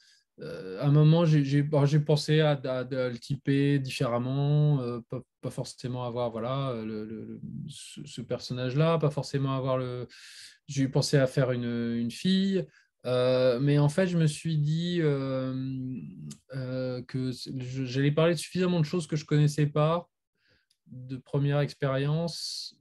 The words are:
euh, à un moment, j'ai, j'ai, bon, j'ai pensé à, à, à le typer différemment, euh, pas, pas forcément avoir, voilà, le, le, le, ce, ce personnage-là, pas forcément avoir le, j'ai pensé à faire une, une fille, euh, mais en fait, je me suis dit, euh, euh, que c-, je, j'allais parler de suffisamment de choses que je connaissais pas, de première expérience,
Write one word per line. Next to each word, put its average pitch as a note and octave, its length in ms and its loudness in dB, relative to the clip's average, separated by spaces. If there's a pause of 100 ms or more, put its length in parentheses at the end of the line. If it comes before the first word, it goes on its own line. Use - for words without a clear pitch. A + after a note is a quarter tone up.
(400)
euh, F#2 400 -10
à C#3+ 60 0
un C#3 60 6
moment, D#3 320 8
j'ai, D#3 200 6
j'ai, C#3+ 180 2
bon, C#3+ 240 2
j'ai D3 140 4
pensé D3+ 400 2
à, D3+ 120 4
à, C3 280 -2
à B2+ 280 -2
le A#2+ 100 -6
typer C#3+ 600 0
différemment, C3+ 1000 2
euh, A#2+ 200 -4 (100)
pas, B2+ 100 -6 (200)
pas B2+ 100 -6
forcément B2 540 -8
avoir, A#2+ 260 -4
voilà, B2+ 460 -4
le, A2 280 -8
le, A2 200 -10
le, A2 160 -12 (280)
ce, - 360 -16
ce C#3+ 160 -14
personnage-là, B2+ 760 0
pas D3+ 120 2
forcément C3+ 460 -2
avoir C3 200 0
le, B2 300 -6 (600)
j'ai C#3 220 0
pensé - 280 2
à C3+ 100 6
faire B2+ 240 0
une, A#2+ 460 -2
une A#2+ 160 -2
fille, F#3+ 520 0 (420)
euh, B2+ 540 2
mais C#3+ 180 4
en D3 100 4
fait, F#3+ 180 2
je F3 120 0
me D#3+ 80 4
suis D#3 320 -2
dit, E3 420 0
euh, C3+ 540 0 (1000)
euh, B2+ 480 -4
que B2+ 300 -4
c-, - 240 -10
je, C3 280 -6
j'allais C#3 280 2
parler D#3+ 220 4
de D#3+ 40 -4
suffisamment F3+ 420 0
de D3+ 40 4
choses F3 220 -2
que D#3+ 100 -4
je D3+ 80 -4
connaissais D3 420 4
pas, D3+ 420 0 (840)
de B2+ 280 -12
première C#3+ 420 0
expérience, C#3+ 1200 -4